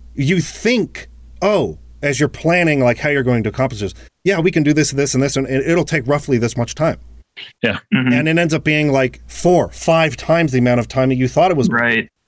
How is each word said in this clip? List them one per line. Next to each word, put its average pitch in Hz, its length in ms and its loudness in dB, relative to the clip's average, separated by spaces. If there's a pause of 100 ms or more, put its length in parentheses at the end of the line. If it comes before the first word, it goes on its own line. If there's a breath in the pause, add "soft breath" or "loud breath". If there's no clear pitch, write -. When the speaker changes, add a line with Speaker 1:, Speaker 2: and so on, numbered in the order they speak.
(140)
Speaker 1:
you 165 260 0
think, - 680 -2 (320)
oh, 170 380 0 (240)
as 143 180 -2
you're 147 80 2
planning, 160 520 0
like, 120 180 2
how 151 120 -2
you're 139 120 0
going 120 220 0
to 110 40 0
accomplish 113 320 -4
this, 95 140 -6 (300 loud breath)
"Yeah, 185 160 0
we 180 100 2
can 165 120 0
do 151 100 2
this, 151 180 2
this, 135 240 -2
and 131 80 0
this, 139 140 -2
and, 135 100 -2
and 135 180 -2
it'll 165 200 0
take 151 220 -4
roughly 143 320 0
this 113 180 -2
much 117 180 -4
time." 151 240 -2 (640 loud breath)
Speaker 2:
Yeah. 107 160 -2 (160)
Speaker 3:
Mm-hmm. 127 180 2
Speaker 1:
And 151 160 2
it 160 100 2
ends 170 160 0
up 147 100 -2
being, 151 280 2
like, 131 340 0
four, 170 440 0
five 165 460 0
times 160 360 0
the 131 60 2
amount 123 220 2
of 110 80 -4
time 131 220 0
that 131 60 0
you 127 120 0
thought 165 220 2
it 170 60 0
was. 120 140 2
Speaker 3:
Right. 117 380 0 (200)